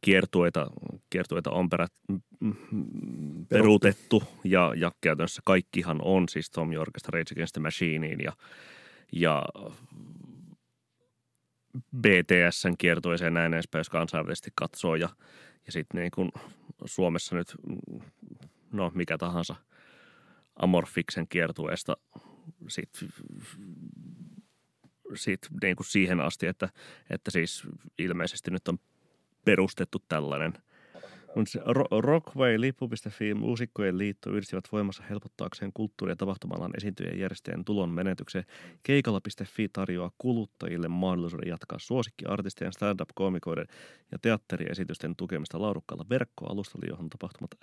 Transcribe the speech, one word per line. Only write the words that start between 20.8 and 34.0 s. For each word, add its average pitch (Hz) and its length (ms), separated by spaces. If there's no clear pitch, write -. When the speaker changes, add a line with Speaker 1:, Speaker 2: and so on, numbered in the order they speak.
Speaker 1:
kiertueesta 82 680
sit, - 220
sit, - 240
niin 92 140
kun, - 100
siihen 92 340
asti, 78 280
että, - 220
että - 220
siis - 320
ilmeisesti 87 540
nyt 90 160
on 87 100
perustettu 95 600
tällainen. 76 460
Mut 110 140
se 110 160
Ro-, 117 360
Rockway, 131 600
Lippu 131 260
piste 113 220
fi, 104 240
Muusikkojen 107 640
liitto 101 320